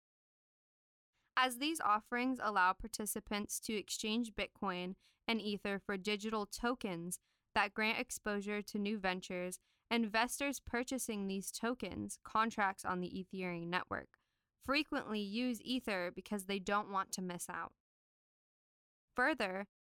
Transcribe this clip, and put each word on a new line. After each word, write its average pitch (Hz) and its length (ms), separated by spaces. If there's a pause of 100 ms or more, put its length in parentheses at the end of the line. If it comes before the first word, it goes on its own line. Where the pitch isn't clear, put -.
(1400)
As 254 200
these 302 240
offerings 240 640
allow 190 320
participants 208 880
to - 120
exchange 220 640
Bitcoin 185 600 (300)
and 226 140
Ether 202 460
for 202 100
digital 208 480
tokens 185 720 (360)
that 208 180
grant 220 260
exposure 208 640
to 208 180
new 208 200
ventures, 180 640 (300)
investors 233 680
purchasing 233 680
these 196 240
tokens, 208 720
contracts 220 600
on 185 160
the 180 80
Ethereum 180 600
network, - 400 (580)
frequently 269 540
use 220 420
Ether 196 520
because 190 300
they 190 140
don't 202 320
want 190 220
to 190 100
miss 175 260
out. 170 240 (1400)
Further, 220 500 (180)